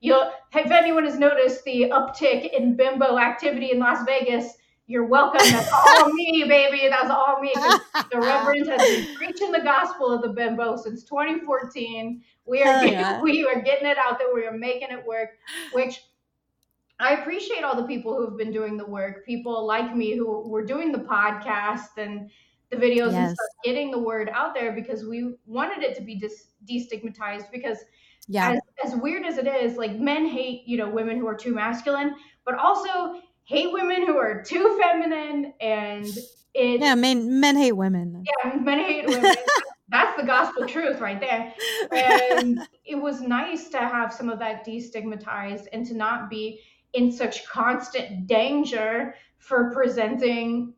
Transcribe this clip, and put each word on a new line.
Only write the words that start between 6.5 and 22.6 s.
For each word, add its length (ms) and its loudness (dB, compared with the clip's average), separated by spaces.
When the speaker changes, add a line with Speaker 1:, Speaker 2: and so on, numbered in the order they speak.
Speaker 1:
That's 220 2
all 300 2
me. 120 -2
'Cause 280 4
the 80 0
Speaker 2:
<laughs> 0 -
Speaker 1:
Reverend 480 2
has 120 0
been 360 4
preaching 340 -6
the 120 2
gospel 500 0
of 100 -2
the 60 -4
bimbo 480 -2
since 260 -10
twenty 380 -2
fourteen. 840 -6
We 180 0
are 100 6
Speaker 2:
Hell 100 4
Speaker 1:
getting, 180 6
Speaker 2:
yeah. 200 -2
Speaker 1:
<laughs> 80 2
we 240 2
are 80 -2
getting 280 0
it 100 2
out 220 0
there. 120 0
We 140 -2
are 100 -8
making 360 -6
it 120 -14
work, 260 -6
which 280 -2
I 140 4
appreciate 500 -6
all 120 0
the 100 -4
people 300 -6
who 100 -2
have 120 -10
been 140 -6
doing 240 -4
the 100 -10
work, 400 -8
people 400 -6
like 280 -2
me 220 0
who 320 -4
were 160 -4
doing 280 -2
the 80 -4
podcast 960 -2
and 320 -10